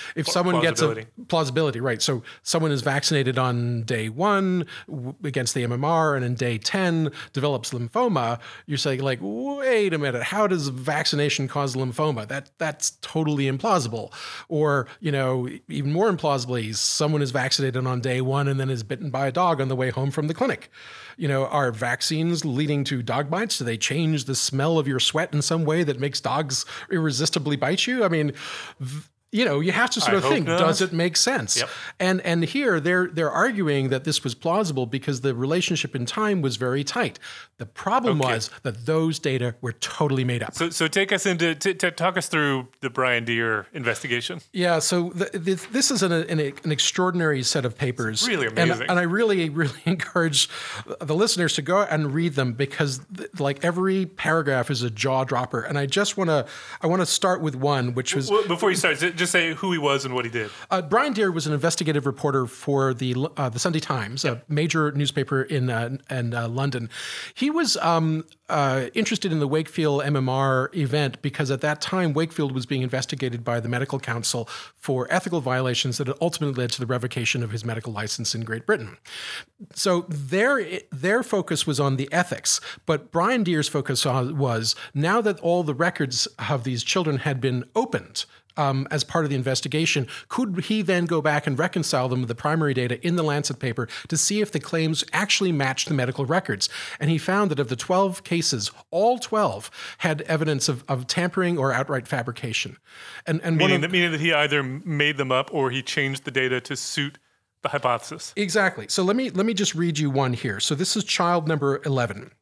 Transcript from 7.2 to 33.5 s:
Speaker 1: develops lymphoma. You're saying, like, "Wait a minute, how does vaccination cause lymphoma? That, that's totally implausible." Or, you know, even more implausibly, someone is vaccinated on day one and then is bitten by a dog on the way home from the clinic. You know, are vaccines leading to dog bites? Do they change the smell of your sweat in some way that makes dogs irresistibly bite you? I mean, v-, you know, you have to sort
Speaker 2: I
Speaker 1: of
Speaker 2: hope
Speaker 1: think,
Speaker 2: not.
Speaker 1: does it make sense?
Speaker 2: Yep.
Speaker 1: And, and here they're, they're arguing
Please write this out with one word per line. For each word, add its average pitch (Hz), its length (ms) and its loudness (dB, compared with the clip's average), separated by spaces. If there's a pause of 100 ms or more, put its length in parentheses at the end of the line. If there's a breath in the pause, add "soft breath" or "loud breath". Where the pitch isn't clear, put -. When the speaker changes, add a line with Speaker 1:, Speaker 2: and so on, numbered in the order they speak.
Speaker 1:
develops 135 380 0
lymphoma. 120 680 0 (280 loud breath)
You're 147 100 -2
saying, 131 220 0
like, 135 220 0
"Wait 240 720 0
a 156 40 0
minute, 127 260 0
how 208 240 2
does 170 200 2
vaccination 143 800 0
cause 139 280 -2
lymphoma? 131 520 -2
That, 139 300 -8
that's 156 340 -2 (100)
totally 151 440 0
implausible." 131 680 0 (360 loud breath)
Or, 147 380 2 (120 loud breath)
you 160 120 -2
know, 131 380 0 (200)
even 147 240 -2
more 202 180 4
implausibly, 123 640 0
someone 151 460 2
is 131 100 0
vaccinated 131 560 0
on 127 140 0
day 127 180 0
one 135 300 2
and 135 100 0
then 135 100 0
is 120 140 -2
bitten 139 260 -6
by 131 180 0
a 131 40 0
dog 165 300 4
on 131 80 2
the 131 60 0
way 127 140 2
home 131 220 0
from 151 160 -2
the 165 60 -2
clinic. - 360 -2 (460 loud breath)
You 160 120 -2
know, 135 180 2
are 131 260 2
vaccines 156 720 0
leading 143 420 0
to 131 160 -2
dog 135 280 -2
bites? 190 300 -2
Do 131 60 -4
they 113 120 -2
change 151 480 0
the 135 80 -4
smell 147 460 2
of 135 80 0
your 131 120 0
sweat 160 320 0
in 147 120 2
some 165 200 2
way 156 200 2
that 139 160 0
makes 143 200 -2
dogs 135 460 -2 (240 loud breath)
irresistibly 151 640 0
bite 139 300 0
you? 247 180 0
I 196 40 4
mean, 151 260 2 (460 loud breath)
v-, 135 240 -8 (280)
you 226 140 2
know, 147 160 2
you 180 100 2
have 233 180 2
to 233 100 -2
sort 147 140 4
Speaker 2:
I 196 40 4
Speaker 1:
of - 60 2
Speaker 2:
hope 135 100 4
Speaker 1:
think, 151 140 2
Speaker 2:
not. 165 120 2
Speaker 1:
does 160 200 4
it 185 140 0
make 165 240 2
sense? 240 400 2
Speaker 2:
Yep. 117 120 0 (300 loud breath)
Speaker 1:
And, 185 220 2
and 170 240 2
here 220 340 2
they're, 180 280 2
they're 156 240 0
arguing 160 580 2